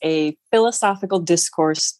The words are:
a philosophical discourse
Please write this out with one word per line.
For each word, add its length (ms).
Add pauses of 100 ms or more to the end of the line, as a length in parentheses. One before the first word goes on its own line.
a 340 (140)
philosophical 720
discourse 800